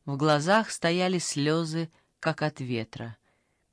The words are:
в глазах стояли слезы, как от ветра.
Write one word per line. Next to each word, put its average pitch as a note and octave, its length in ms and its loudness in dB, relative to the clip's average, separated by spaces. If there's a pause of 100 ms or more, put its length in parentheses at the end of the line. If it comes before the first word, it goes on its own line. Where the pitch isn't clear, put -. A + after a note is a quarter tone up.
в C#3 120 -4
глазах D#3 520 4
стояли F3+ 480 0
слезы, D#3+ 720 0 (300)
как D#3 240 -2
от D3+ 160 -4
ветра. A#2 580 -8 (560)